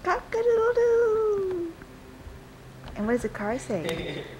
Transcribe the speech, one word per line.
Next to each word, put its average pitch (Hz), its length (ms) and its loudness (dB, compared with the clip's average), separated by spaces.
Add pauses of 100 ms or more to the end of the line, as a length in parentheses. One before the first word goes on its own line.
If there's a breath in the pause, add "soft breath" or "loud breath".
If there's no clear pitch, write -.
Cock-a-doodle-doo. 440 1700 2 (1200)
And 208 100 -4
what 226 80 2
does 240 80 2
the 220 80 -2
car 214 300 -4
say? 160 640 -4 (160)